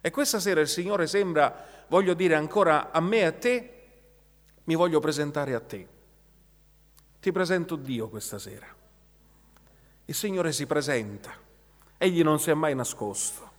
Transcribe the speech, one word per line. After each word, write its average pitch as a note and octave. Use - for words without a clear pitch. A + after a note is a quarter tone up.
E E3+
questa C4
sera F3
il D3+
Signore F3
sembra, E3
voglio F3+
dire E3+
ancora D#3
a -
me F#3+
e G3+
a E3
te, A#3+
"Mi E3
voglio E3
presentare D3
a A2+
te." F#2+
Ti F#3+
presento F3
Dio B2+
questa G#2
sera. -
Il D3+
Signore F#3
si D3
presenta. B2
Egli F3
non D3+
si E3+
è D#3
mai D3+
nascosto. -